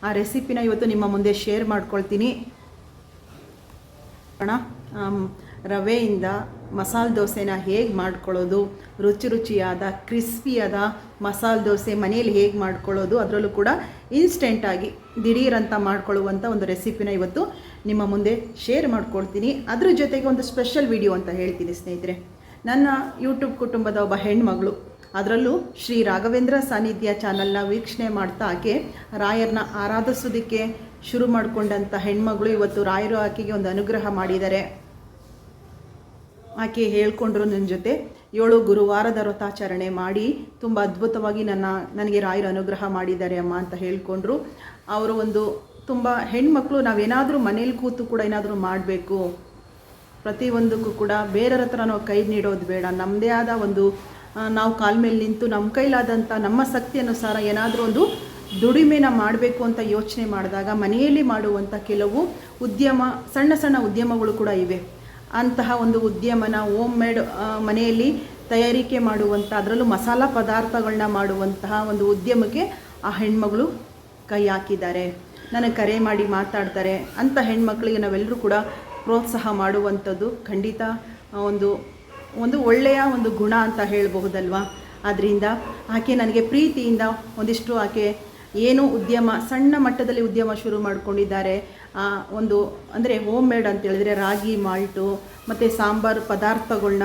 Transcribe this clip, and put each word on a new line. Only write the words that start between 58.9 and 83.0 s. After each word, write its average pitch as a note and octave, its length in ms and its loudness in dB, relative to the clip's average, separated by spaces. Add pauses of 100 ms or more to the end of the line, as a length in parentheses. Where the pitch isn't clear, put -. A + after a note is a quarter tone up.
ಮಾಡಬೇಕು A#3 560 2
ಅಂತ A3+ 180 0
ಯೋಚನೆ G#3+ 420 -2
ಮಾಡಿದಾಗ G3 480 -4
ಮನೆಯಲ್ಲಿ A#3+ 500 4
ಮಾಡುವಂಥ G#3 520 0
ಕೆಲವು G#3 600 0 (280)
ಉದ್ಯಮ, B3+ 400 2 (320)
ಸಣ್ಣ C#4+ 200 4
ಸಣ್ಣ C#4+ 300 2
ಉದ್ಯಮಗಳು A3 480 0
ಕೂಡ G#3 160 0
ಇವೆ. F#3 340 0 (500)
ಅಂತಹ B3 480 0
ಒಂದು A3+ 200 4
ಉದ್ಯಮನ A3 560 0
ಹೋಮ್ G#3+ 420 0
ಮೇಡ್, A#3 200 2
ಆ, A3 400 -4
ಮನೆಯಲ್ಲಿ A3+ 540 2 (360)
ತಯಾರಿಕೆ A#3+ 500 2
ಮಾಡುವಂಥ, G#3 540 2
ಅದರಲ್ಲೂ G#3+ 320 0
ಮಸಾಲ A#3 380 2 (120)
ಪದಾರ್ಥಗಳನ್ನ A3 720 0
ಮಾಡುವಂತಹ G3 800 -2
ಒಂದು G3+ 220 2
ಉದ್ಯಮಕ್ಕೆ A3+ 720 0 (220)
ಆ G#3 60 -2
ಹೆಣ್ಮಗಳು G#3+ 560 2 (640)
ಕೈ G#3 180 2
ಹಾಕಿದ್ದಾರೆ. F3+ 680 -2 (380)
ನನಗೆ A#3 200 0
ಕರೆ A3 260 0
ಮಾಡಿ G#3+ 260 2
ಮಾತಾಡ್ತಾರೆ. F#3+ 720 -2
ಅಂಥ - 460 0
ಹೆಣ್ಮಕ್ಳಿಗೆ A3 560 2
ನಾವೆಲ್ಲರೂ G#3 380 0
ಕೂಡ G#3 160 0 (520)
ಪ್ರೋತ್ಸಾಹ A3+ 480 0
ಮಾಡುವಂಥದ್ದು G3 800 0
ಖಂಡಿತ, G#3+ 500 -4 (540)
ಆ, G3+ 40 -6
ಒಂದು, G3+ 560 -2 (440)
ಒಂದು B3+ 240 2
ಒಳ್ಳೆಯ C4+ 380 6 (140)